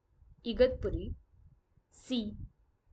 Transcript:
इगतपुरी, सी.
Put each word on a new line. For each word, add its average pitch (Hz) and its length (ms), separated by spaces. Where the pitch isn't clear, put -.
इगतपुरी, 226 680
सी. 214 420